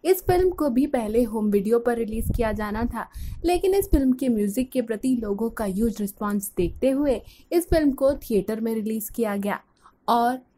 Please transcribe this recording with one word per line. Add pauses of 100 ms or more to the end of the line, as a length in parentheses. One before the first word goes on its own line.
इस
film
को
भी
पहले
home
video
पर
release
किया
जाना
था, (380)
लेकिन
इस
film
के
music
के
प्रति
लोगों
का
huge
response
देखते
हुए (300)
इस
film
को
theater
में
release
किया
गया (480)
और (180)